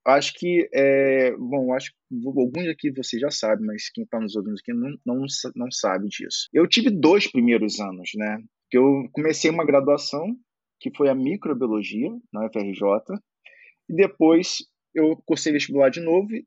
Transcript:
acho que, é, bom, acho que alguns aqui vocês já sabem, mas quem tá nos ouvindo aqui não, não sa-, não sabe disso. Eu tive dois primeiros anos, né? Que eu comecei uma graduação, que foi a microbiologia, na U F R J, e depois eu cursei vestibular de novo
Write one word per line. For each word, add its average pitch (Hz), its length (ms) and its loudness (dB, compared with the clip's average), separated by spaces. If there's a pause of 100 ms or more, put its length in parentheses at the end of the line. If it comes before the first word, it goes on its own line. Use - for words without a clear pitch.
acho 139 280 4
que, 175 400 0
é, 135 640 4
bom, 127 340 -2
acho 131 180 -4
que 120 360 -10
alguns 139 420 -2
aqui 151 240 -4
vocês 123 260 -6
já 143 120 -2
sabem, 110 340 -2
mas 107 260 -8
quem 117 140 -10
tá 113 160 -6
nos 107 160 -6
ouvindo 104 240 -6
aqui 120 140 -8
não, 131 200 -4 (120)
não 131 200 -4
sa-, 135 300 -8
não 123 140 -6
sabe 98 380 -4
disso. - 440 -10
Eu 165 160 4
tive 233 220 2
dois 180 360 4
primeiros 117 540 2
anos, 92 340 -8
né? 107 240 -4 (320)
Que 127 60 2
eu 135 340 4
comecei 156 400 -2
uma 165 140 -2
graduação, 143 720 0 (420)
que 127 160 -6
foi 143 140 2
a 131 60 4
microbiologia, 131 960 -2 (200)
na 107 120 -8
U 110 60 -4
F 110 100 -6
R 101 160 -4
J, 101 400 0 (720)
e 160 80 -6
depois 170 640 4 (360)
eu 156 220 2 (100)
cursei 156 260 -2
vestibular 139 360 2
de 131 100 -2
novo 175 300 2 (180)